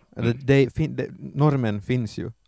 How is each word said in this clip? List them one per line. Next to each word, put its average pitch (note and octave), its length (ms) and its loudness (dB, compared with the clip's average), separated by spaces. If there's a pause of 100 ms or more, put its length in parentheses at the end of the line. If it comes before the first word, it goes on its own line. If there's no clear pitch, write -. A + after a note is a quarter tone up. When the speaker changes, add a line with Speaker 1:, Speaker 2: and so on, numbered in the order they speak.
Speaker 1:
Det, - 120 -10
Speaker 2:
mm. A#2+ 220 0
Speaker 1:
det C3+ 320 4
fin-, C#3 200 -2
det, B2+ 120 -4 (120)
normen C3+ 640 0
finns B2 360 -2
ju, - 140 -6 (160)